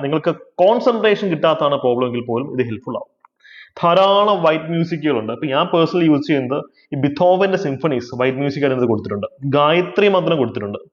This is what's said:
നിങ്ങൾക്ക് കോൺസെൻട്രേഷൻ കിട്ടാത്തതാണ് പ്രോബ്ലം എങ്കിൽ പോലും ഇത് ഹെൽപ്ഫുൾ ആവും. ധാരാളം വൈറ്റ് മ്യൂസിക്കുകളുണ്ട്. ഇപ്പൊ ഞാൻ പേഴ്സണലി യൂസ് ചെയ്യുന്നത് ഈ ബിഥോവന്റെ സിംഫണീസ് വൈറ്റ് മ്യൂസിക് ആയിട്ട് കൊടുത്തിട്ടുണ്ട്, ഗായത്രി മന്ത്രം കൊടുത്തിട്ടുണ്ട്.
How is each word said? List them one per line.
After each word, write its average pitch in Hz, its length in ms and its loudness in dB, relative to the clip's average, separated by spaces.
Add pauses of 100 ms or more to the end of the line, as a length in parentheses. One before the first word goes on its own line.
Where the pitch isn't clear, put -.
നിങ്ങൾക്ക് 151 320 -2 (200)
കോൺസെൻട്രേഷൻ 208 760 2
കിട്ടാത്തതാണ് 151 460 2
പ്രോബ്ലം 123 300 0
എങ്കിൽ 120 180 -6
പോലും 127 360 -4
ഇത് 120 60 0
ഹെൽപ്ഫുൾ 110 300 -10
ആവും. - 200 -12 (680)
ധാരാളം 196 600 4
വൈറ്റ് 156 220 2
മ്യൂസിക്കുകളുണ്ട്. 151 680 -2
ഇപ്പൊ 151 140 -8
ഞാൻ 147 200 0
പേഴ്സണലി 170 380 2
യൂസ് 147 240 2
ചെയ്യുന്നത് 139 360 -2 (300)
ഈ 139 60 -4
ബിഥോവന്റെ 180 580 2
സിംഫണീസ് 135 520 -4 (100)
വൈറ്റ് 131 180 0
മ്യൂസിക് 143 260 -4
ആയിട്ട് 127 220 0
കൊടുത്തിട്ടുണ്ട്, 104 400 -4 (180)
ഗായത്രി 160 640 2
മന്ത്രം 170 300 2
കൊടുത്തിട്ടുണ്ട്. 104 400 -4 (140)